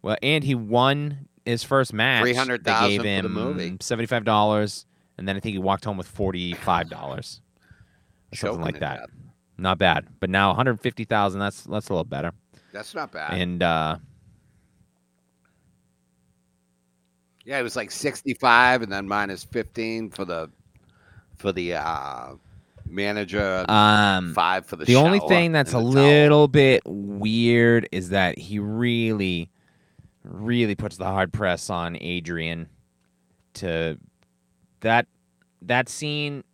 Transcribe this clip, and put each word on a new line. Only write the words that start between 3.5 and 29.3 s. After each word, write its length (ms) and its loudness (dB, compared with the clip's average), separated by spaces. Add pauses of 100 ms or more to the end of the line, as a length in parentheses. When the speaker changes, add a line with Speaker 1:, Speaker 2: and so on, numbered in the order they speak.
Speaker 1:
seventy-five 440 -4
dollars, 600 2 (320)
and 100 -8
then 100 -4
I 40 -6
think 120 -6
he 60 -4
walked 260 -2
home 120 -6
with 100 -10
forty-five 840 -4
dollars. 520 -14 (920)
Or 40 -18
something 200 -6
Speaker 2:
Choking 100 -8
Speaker 1:
like 100 -6
Speaker 2:
to 40 -16
Speaker 1:
that. 220 -6
Speaker 2:
death. 80 -18 (480)
Speaker 1:
Not 200 0
bad. 300 2 (120)
But 120 -2
now 200 4
a 40 2
hundred 260 0
fifty 220 -6
thousand, 380 0
that's, 220 -6
that's 260 -8
a 40 -2
little 120 -2
better. 260 -8 (400)
Speaker 2:
That's 240 -16
not 160 -10
bad. 220 -10
Speaker 1:
And, 280 -4
uh, 360 0 (3500)
Speaker 2:
Yeah, 140 -4
it 40 -2
was 120 -6
like 160 -6
sixty-five 880 2
and 100 -8
then 160 -6
minus 360 -4
fifteen 680 -8
for 160 -10
the, 240 -8 (840)
for 160 -4
the, 240 -4
uh, 580 -8 (540)
manager, 840 -2
Speaker 1:
Um, 640 4
Speaker 2:
five 320 0
for 120 -4
the 80 4
Speaker 1:
the 100 8
only 240 6
Speaker 2:
shower 80 -6
Speaker 1:
thing 240 4
that's 220 0
Speaker 2:
and 100 0
Speaker 1:
a 60 0
Speaker 2:
the 40 2
towel. 160 6
Speaker 1:
little 380 8
bit 380 6
weird 1080 2
is 180 -6
that 280 0
he 220 -8
really, 880 -2 (720)